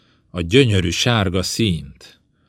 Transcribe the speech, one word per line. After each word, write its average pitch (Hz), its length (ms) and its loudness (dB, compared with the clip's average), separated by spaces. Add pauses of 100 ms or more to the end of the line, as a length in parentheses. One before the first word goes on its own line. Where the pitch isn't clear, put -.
(300)
a 87 120 -6
gyönyörű 95 480 2
sárga 95 540 -2
színt. 82 800 -6 (280)